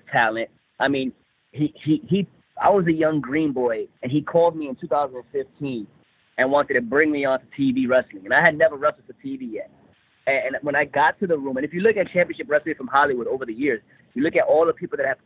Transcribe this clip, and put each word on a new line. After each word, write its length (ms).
talent. 380
I 80
mean, 260
he, 240
he, 220
he, 200
I 120
was 160
a 40
young 300
green 320
boy, 320
and 100
he 120
called 320
me 120
in 100
two 100
thousand 340
fifteen 540
and 160
wanted 220
to 80
bring 300
me 140
on 140
to 60
T 160
V 140
wrestling. 400
And 80
I 100
had 140
never 180
wrestled 300
for 160
T 160
V 80
yet. 240
And, 300
and 80
when 120
I 100
got 340
to 80
the 100
room, 200
and 60
if 120
you 60
look 140
at 160
Championship 380
Wrestling 240
from 140
Hollywood 400
over 180
the 80
years, 280
you 80
look 120
at 100
all 200
the 80
people 240
that 80
have 200